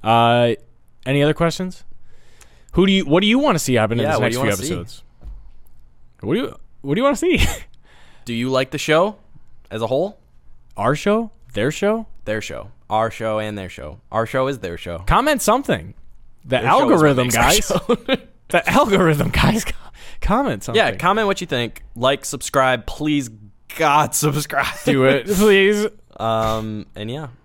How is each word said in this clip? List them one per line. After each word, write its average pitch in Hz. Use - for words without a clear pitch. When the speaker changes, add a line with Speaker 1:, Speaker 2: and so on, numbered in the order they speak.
Speaker 1:
Uh, 117
any 139
other 151
questions? 170
Who 180
do 196
you, 190
what 156
do 208
you 226
wanna 269
see 131
happen 113
in 127
Speaker 2:
Yeah, 151
Speaker 1:
these 123
Speaker 2:
what 110
Speaker 1:
next 117
Speaker 2:
do 123
you 131
Speaker 1:
few -
Speaker 2:
wanna 101
see? 120
Speaker 1:
episodes? -
What 107
do 233
you, -
what 135
do 190
you 262
wanna 285
see? 339
<laughs> -
Speaker 2:
Do 117
you 123
like 131
the 151
show 175
as 110
a 113
whole? 156
Speaker 1:
Our 117
show? 208
Their 113
show? 302
Speaker 2:
Their 107
show. 78
Our 110
show 110
and 107
their 92
show. -
Our 113
show 131
is 139
their 87
show. 85
Speaker 1:
Comment 254
something. 151
The 127
Speaker 2:
Their -
show 113
is 139
what 220
Speaker 1:
algorithm, 143
Speaker 2:
makes 117
our 117
Speaker 1:
guys. 160
Speaker 2:
show. 220
<laughs> -
Speaker 1:
The 175
algorithm, 180
guys. -
<laughs> -
Comment 208
something. 131
Speaker 2:
Yeah, 123
comment 202
what 196
you 185
think. 120
Like, 131
subscribe. 131
Please, 147
God, 156
<laughs> -
subscribe. 147
Speaker 1:
Do 131
it, 135
please. 202
Speaker 2:
Um, 110
and 107
yeah 143